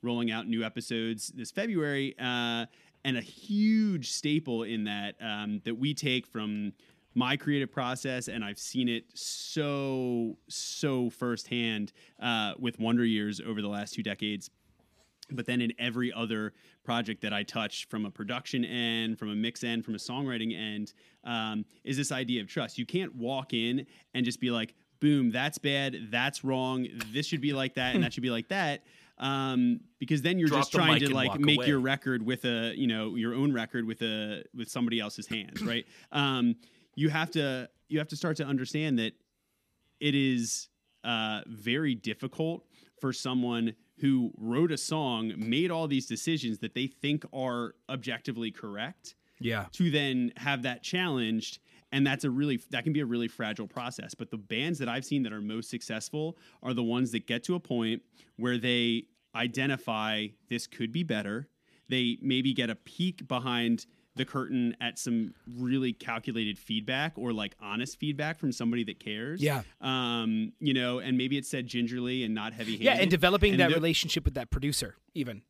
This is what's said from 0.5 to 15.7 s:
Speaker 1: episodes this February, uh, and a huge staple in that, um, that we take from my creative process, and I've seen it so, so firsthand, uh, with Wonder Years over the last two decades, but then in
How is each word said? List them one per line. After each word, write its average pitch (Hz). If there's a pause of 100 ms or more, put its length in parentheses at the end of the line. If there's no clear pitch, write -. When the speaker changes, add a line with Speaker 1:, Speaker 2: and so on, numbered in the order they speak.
Speaker 1:
episodes 113
this 123
February, 151
uh, 120 (380)
and 131
a 165
huge 214
staple 139
in 110
that, 104
um, 104
that 117
we 139
take 127
from 104 (440)
my 127
creative 143
process, 127
and 110
I've 101
seen 127
it 117 (100)
so, 131 (100)
so 127
firsthand, 117 (280)
uh, 110
with 120
Wonder 117
Years 107
over 107
the 101
last 101
two 113
decades, 104 (840)
but 123
then 123
in 117